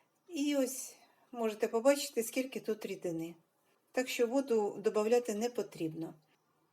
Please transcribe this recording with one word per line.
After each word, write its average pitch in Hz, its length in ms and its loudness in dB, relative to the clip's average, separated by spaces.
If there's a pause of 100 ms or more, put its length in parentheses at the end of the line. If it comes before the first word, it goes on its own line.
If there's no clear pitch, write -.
(280)
І 294 280 0
ось 254 400 -2 (360)
можете 220 360 0
побачити, 233 560 2
скільки 254 360 -4
тут - 260 -4
рідини. 170 500 -6 (560)
Так 254 180 -2
що 240 180 2
воду 226 500 2
добавляти 214 580 2
не 226 140 -2
потрібно. 165 640 -6 (580)